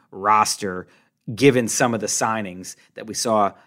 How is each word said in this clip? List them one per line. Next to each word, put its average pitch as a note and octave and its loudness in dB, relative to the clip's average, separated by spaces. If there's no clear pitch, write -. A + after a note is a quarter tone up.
roster, G2 0
given B2 6
some A#2 0
of A2+ -4
the G#2 -6
signings G2+ -6
that A2 -14
we - -12
saw G#2+ 0